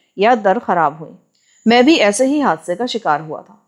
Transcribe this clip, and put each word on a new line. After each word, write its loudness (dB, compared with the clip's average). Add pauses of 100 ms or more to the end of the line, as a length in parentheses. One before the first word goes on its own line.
(160)
या 2
दर 0
ख़राब -2
हुई। -20 (500)
मैं 4
भी 4
ऐसे 0
ही -2
हादसे -2
का -6
शिकार -4
हुआ -14
था। -20 (120)